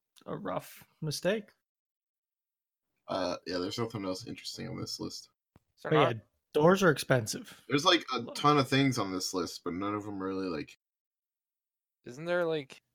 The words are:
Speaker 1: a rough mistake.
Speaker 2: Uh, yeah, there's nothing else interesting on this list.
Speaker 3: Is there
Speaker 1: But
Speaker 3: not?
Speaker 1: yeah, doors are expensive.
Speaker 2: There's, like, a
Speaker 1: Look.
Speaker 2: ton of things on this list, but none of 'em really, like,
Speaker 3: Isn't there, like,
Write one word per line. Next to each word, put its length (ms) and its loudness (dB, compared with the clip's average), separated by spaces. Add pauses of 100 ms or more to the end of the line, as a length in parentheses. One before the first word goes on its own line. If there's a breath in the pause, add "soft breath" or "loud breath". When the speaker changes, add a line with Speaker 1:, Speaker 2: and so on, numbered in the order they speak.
(280)
Speaker 1:
a 80 -8
rough 480 -8 (180)
mistake. 480 -2 (1600)
Speaker 2:
Uh, 300 -2 (100)
yeah, 100 -4
there's 220 -4
nothing 260 -4
else 220 -6
interesting 400 -12
on 120 -8
this 200 -8
list. 300 -10 (480)
Speaker 3:
Is 60 -20
there 80 -2
Speaker 1:
But 60 4
Speaker 3:
not? 180 4
Speaker 1:
yeah, 60 -12 (320)
doors 300 6
are 80 8
expensive. 760 0
Speaker 2:
There's, 180 2
like, 280 6
a 60 0
Speaker 1:
Look. 160 -8
Speaker 2:
ton 240 6
of 100 2
things 300 4
on 120 -2
this 220 -4
list, 300 -4
but 100 -4
none 220 -2
of 100 -4
'em 160 -8
really, 260 -2
like, 300 -6 (1300)
Speaker 3:
Isn't 200 -12
there, 200 2
like, 380 -4 (120)